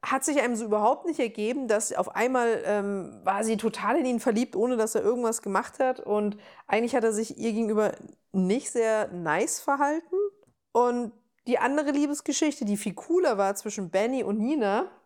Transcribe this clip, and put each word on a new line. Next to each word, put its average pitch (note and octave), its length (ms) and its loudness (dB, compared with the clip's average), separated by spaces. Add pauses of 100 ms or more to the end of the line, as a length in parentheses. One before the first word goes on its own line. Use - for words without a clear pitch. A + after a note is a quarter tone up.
hat C4 220 -2
sich C#4+ 180 2
einem A#3+ 140 2
so A3 100 -4
überhaupt G#3+ 400 2
nicht E4 140 -4
ergeben, A#3+ 480 -2
dass A3 260 0
auf - 220 -2
einmal, A#3 500 2
ähm, G3+ 600 -2
war G3 180 2
sie A3 140 0
total A3 400 0
in D4+ 80 2
ihn B3 140 0
verliebt, A#3 360 0
ohne B3 220 0
dass A3 180 0
er - 80 2
irgendwas A#3 380 0
gemacht - 380 -2
hat. B3+ 200 2
Und G#3 380 -2 (300)
eigentlich A#3 280 0
hat A#3+ 80 2
er A3+ 80 2
sich A3 260 -4
ihr A3 140 -2
gegenüber G#3+ 400 0 (400)
nicht F#3+ 400 0
sehr A3 380 2
nice F3 500 0
verhalten. D4 560 0 (560)
Und A#3+ 400 2 (360)
die B3 100 2
andere C#4+ 340 2
Liebesgeschichte, C#4+ 720 0
die G3+ 140 0
viel G3+ 160 -6
cooler E4 440 0
war G3 180 2
zwischen G3+ 340 -8
Benny A#3 340 0
und G#3 160 -2
Nina A#3 460 0 (200)